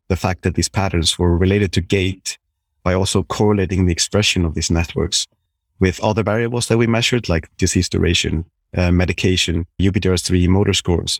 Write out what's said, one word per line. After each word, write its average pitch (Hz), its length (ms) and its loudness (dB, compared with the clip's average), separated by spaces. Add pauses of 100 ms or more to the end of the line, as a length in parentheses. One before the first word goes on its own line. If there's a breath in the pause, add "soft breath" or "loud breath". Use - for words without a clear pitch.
the 92 80 0
fact 90 280 -2
that 90 120 0
these 85 140 -2
patterns 90 500 -2
were 87 180 2
related 95 360 2
to 92 80 0
gait 95 560 -4 (460)
by 92 100 0
also 95 300 0
correlating 95 640 0
the 87 60 2
expression 98 540 0
of 78 100 -4
these - 160 -4
networks - 560 -2 (520)
with 92 220 0
other 107 220 0
variables 117 460 -2
that 117 80 4
we 117 100 2
measured, 117 420 0
like 82 280 -2
disease 92 320 0
duration, 85 560 0 (320)
uh, 90 140 4
medication, 90 760 0 (140)
U 95 120 2
P 98 80 -2
D 92 80 0
R 92 60 2
S 87 80 0
three, 90 260 2
motor 98 260 2
scores, - 460 -2